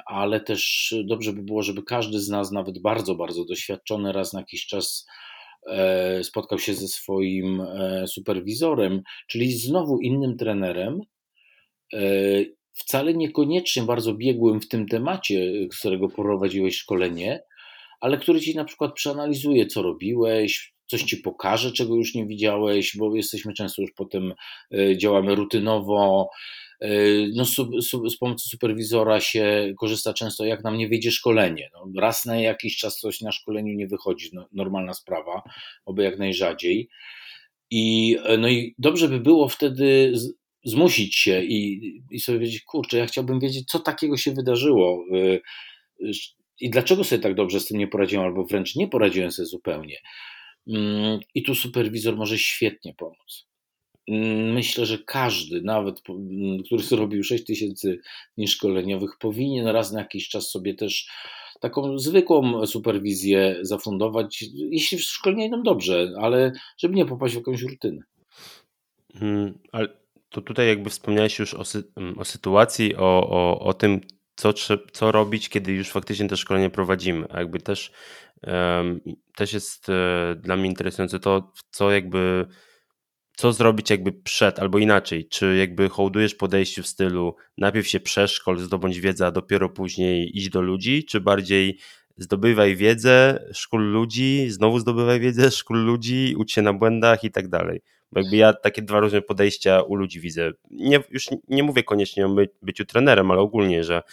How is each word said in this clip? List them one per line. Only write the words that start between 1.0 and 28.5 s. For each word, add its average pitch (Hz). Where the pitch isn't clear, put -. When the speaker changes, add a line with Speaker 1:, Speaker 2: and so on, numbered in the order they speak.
Speaker 1:
dobrze 107
by 101
było, 107
żeby 101
każdy 107
z 101
nas, 101
nawet 95
bardzo, 101
bardzo 85
doświadczony, 98
raz 95
na 95
jakiś -
czas, -
e, 92
spotkał 101
się -
ze 95
swoim, 95
e, 92
superwizorem, 101
czyli 120
znowu 131
innym 127
trenerem, 101
e, 107
wcale 143
niekoniecznie 156
bardzo 113
biegłym 113
w -
tym 110
temacie, 113
z -
którego 95
prowadziłeś 95
szkolenie, 92
ale 135
który 160
ci 156
na 151
przykład 147
przeanalizuje, 143
co 101
robiłeś, 107
coś 113
ci -
pokaże, 107
czego 117
już 117
nie 113
widziałeś, 104
bo 107
jesteśmy 107
często 101
już 92
potem, 92
e, 98
działamy 98
rutynowo, 101
e, 107
no, 123
su-, 123
su-, 117
z -
pomocy 123
superwizora 110